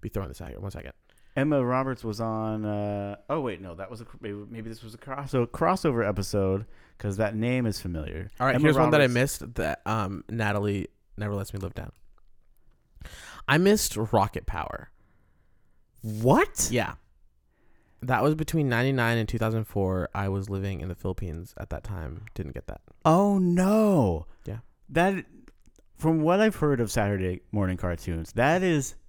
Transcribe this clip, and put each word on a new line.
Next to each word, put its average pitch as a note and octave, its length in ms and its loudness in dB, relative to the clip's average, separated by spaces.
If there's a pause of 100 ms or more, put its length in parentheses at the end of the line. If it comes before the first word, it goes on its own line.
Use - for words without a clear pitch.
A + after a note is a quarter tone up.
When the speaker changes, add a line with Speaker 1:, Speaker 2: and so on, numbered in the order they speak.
Speaker 1:
be A#2+ 80 -8
throwing G2 200 -6
this - 120 -14
out E2+ 80 -12
here. - 100 -14
One G2 120 -10
second. - 220 -14 (420)
Speaker 2:
Emma C#3 280 2
Roberts B2+ 400 -2
was A2 160 -6
on, A2 460 -2
uh, G#2 500 -4 (140)
oh, D3+ 100 0
wait, A2 220 -6
no, F2+ 140 -12
that F#2+ 140 -10
was A2+ 120 -14
a A2+ 40 -14
cr-, A2 140 -20
maybe, G#2 300 -10
maybe A2+ 200 -10
this A2 140 -14
was A2 100 -16
a A2+ 40 -18
cross-, C#3 340 -10
so B2 140 4
crossover D#3+ 600 0
episode, G2 600 0 (320)
'cause G2+ 200 -4
that G#2+ 180 0
name B2 300 0
is G#2 140 -2
familiar. F2 500 -8 (120)
Speaker 1:
All B2+ 60 2
right, C3+ 80 2
Speaker 2:
Emma C3 80 4
Speaker 1:
here's D3+ 140 8
one C3 120 6
that D3 100 6
I C#3 60 8
Speaker 2:
Roberts. B2 80 2
Speaker 1:
missed B2 420 0
that, D#2 300 -2
um, G2+ 420 -2
Natalie G#2 600 -2 (300)
never G#2+ 180 -4
lets G2 180 -6
me G2+ 60 -8
live F#2+ 160 -8
down. - 160 -10 (1600)
I C#3 100 4
missed G3 380 4
Rocket G#2 500 2
Power. - 440 -8 (1120)
Speaker 2:
What? B2 720 2
Speaker 1:
Yeah. A#2 240 -2 (1040)
That B2 220 0
was D3+ 100 4
between D#3 360 0
ninety-nine A#2+ 480 2
and A2 100 0
two A#2+ 100 -2
thousand A2 280 0
four. F#2 500 0
I G2 140 -2
was G2 200 -4
living G2 300 -4
in D2+ 80 -6
the F2 80 -6
Philippines F2+ 640 -6
at - 140 -12
that - 120 -8
time. F2+ 500 -10
Didn't C#2+ 200 -8
get - 140 -12
that. - 120 -10 (240)
Speaker 2:
Oh, G3 340 4
no. F3+ 880 4 (200)
Speaker 1:
Yeah. A2 140 -8 (300)
Speaker 2:
That, F3 360 2 (720)
from D#3+ 240 2
what E3+ 180 4
I've G#3+ 160 4
heard C#3+ 240 2
of A2+ 120 0
Saturday F#2+ 500 0 (100)
morning F#2+ 240 0
cartoons, E2+ 580 -4
that D#3 300 2
is D#3 320 0 (120)